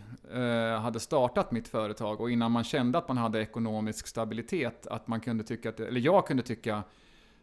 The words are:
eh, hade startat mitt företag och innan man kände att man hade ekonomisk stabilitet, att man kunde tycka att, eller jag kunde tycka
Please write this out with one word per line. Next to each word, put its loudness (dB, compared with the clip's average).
eh, 2
hade -2
startat 2
mitt -2
företag -2
och 0
innan 4
man 4
kände 2
att 0
man 0
hade 2
ekonomisk -4
stabilitet, -4
att -8
man -2
kunde -2
tycka -6
att, -6
eller -2
jag 6
kunde 0
tycka -4